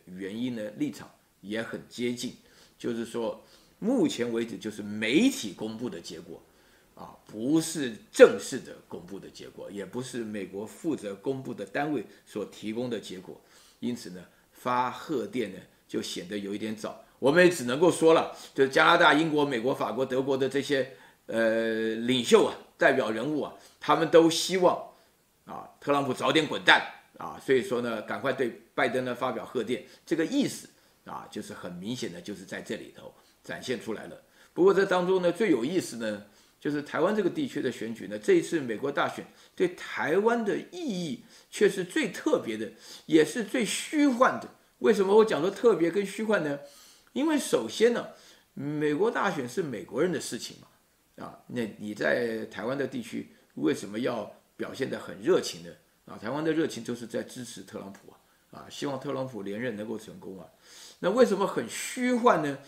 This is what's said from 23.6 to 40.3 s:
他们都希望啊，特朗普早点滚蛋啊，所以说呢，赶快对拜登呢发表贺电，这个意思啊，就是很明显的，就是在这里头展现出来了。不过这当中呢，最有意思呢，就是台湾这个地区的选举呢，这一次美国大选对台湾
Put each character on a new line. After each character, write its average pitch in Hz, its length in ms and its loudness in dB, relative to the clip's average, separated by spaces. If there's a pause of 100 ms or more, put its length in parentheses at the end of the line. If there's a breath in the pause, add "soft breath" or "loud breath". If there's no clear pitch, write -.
他 151 160 2
们 160 160 2
都 165 180 10
希 175 280 0
望 - 340 2 (540 soft breath)
啊， - 220 -14 (140)
特 143 100 -2
朗 143 140 2
普 127 80 -2
早 127 180 0
点 151 140 4
滚 101 180 -4
蛋 147 300 6 (240)
啊， 82 260 -12
所 139 120 4
以 120 80 4
说 123 180 -2
呢， 113 220 -4
赶 110 180 -6
快 131 100 0
对 123 300 -2 (140)
拜 135 120 2
登 127 160 -2
呢 123 120 -4
发 127 160 -2
表 107 120 -6
贺 113 200 -4
电， 113 200 -4 (220 loud breath)
这 160 100 -2
个 160 80 2
意 233 240 2
思 - 220 -10 (360 soft breath)
啊， 71 260 -12
就 107 100 -8
是 101 140 -14
很 90 180 -10
明 95 220 -8
显 110 180 -8
的， 87 80 -14
就 101 140 -10
是 92 100 -14
在 95 160 -10
这 - 140 -6
里 - 200 -12
头 - 160 -18 (320 soft breath)
展 - 200 -12
现 120 180 -4
出 110 120 -8
来 87 120 -10
了。 - 160 -16 (320 soft breath)
不 160 100 4
过 196 80 10
这 190 140 4
当 180 220 2
中 190 160 4
呢， 170 80 4
最 208 180 2
有 123 160 4
意 175 140 0
思 127 160 -4
呢， 107 280 -4 (360 soft breath)
就 151 100 -4
是 147 140 -2
台 - 160 -4
湾 190 160 2
这 208 80 0
个 175 40 0
地 151 200 -2
区 - 160 -6
的 131 80 0
选 113 240 -8
举 101 100 -10
呢， 104 140 -8
这 196 140 4
一 170 100 6
次 165 160 -2
美 120 180 -4
国 135 140 -4
大 143 180 0
选 - 160 -10 (300 soft breath)
对 180 140 2
台 160 500 -2
湾 226 260 2